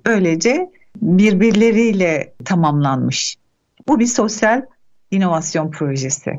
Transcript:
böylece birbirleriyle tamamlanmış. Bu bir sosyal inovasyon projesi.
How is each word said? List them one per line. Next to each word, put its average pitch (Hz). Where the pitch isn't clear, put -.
böylece 226
birbirleriyle 202
tamamlanmış. 143
Bu 277
bir 240
sosyal 226
inovasyon 165
projesi. 135